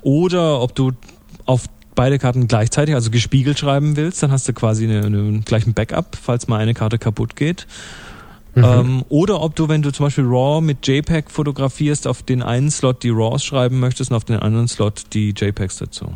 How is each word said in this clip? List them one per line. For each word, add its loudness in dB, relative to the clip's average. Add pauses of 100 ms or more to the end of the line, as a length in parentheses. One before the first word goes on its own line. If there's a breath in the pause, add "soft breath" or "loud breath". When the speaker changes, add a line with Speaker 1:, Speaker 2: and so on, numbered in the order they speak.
Speaker 1:
oder 2
ob -2
du 2 (540)
auf 2 (300)
beide 2
Karten 0
gleichzeitig, 2
also 0
gespiegelt 2
schreiben 0
willst, -2
dann 2
hast 0
du -2
quasi 0
eine, 2
eine, 0
gleich 0
ein 0
Backup, -4
falls -2
mal 0
eine 0
Karte -2
kaputt -4
geht. -4 (920 loud breath)
Speaker 2:
Mhm. 6
Speaker 1:
Ähm, 4
oder 2
ob -2
du, 0
wenn 2
du 0
zum 0
Beispiel 0
raw 2
mit -2
J 2
peg -2
fotografierst, -2
auf -4
den -2
einen 0
Slot -2
die 0
raws 0
schreiben 0
möchtest -2
und 2
auf -4
den 0
anderen 0
Slot -2 (100)
die 0
J -2
pegs -4
dazu. -10